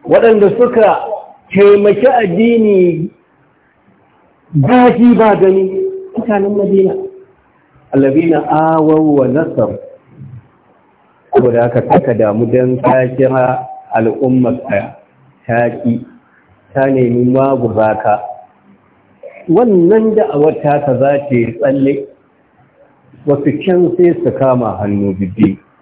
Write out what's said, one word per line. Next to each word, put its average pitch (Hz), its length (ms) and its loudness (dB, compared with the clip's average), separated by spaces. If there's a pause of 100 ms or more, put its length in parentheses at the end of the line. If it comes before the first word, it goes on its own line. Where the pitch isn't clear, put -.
Waɗanda 208 480 4
suka 226 480 2 (480)
taimaki 202 560 4
addini 202 1040 0 (1400)
ba 240 400 2
ji 240 160 4
ba 214 240 4
gani, 190 480 0 (320)
mutanen 208 400 -2
Madina. 190 380 0 (960)
Allazina 151 560 0
awaw 156 640 0
wa 131 160 0
nasar. 127 480 -4 (1600)
Saboda 120 320 2
haka, 123 160 -2
kaka - 320 0
damu 110 320 0
dan 127 320 0
ka 127 340 0
kira 127 540 0 (240)
al'ummar 123 640 0 (160)
ka, - 240 -6 (480)
ta 120 240 0 (160)
ki, 123 160 -2 (720)
ta 135 160 0
nemi 123 400 0
maguza 120 720 0
ka. 107 140 0 (1300)
Wannan 214 680 2
da'awar 151 480 0
taka 143 340 0
za 139 140 0 (160)
ta - 40 -4
yi 117 240 0
tsalle, 135 380 0 (1300)
wasu 143 240 0 (120)
can 180 320 0
sai 175 160 4 (120)
su 127 160 0
kama 120 400 0
hannu 101 340 -2
bibbi. 98 420 -2 (260)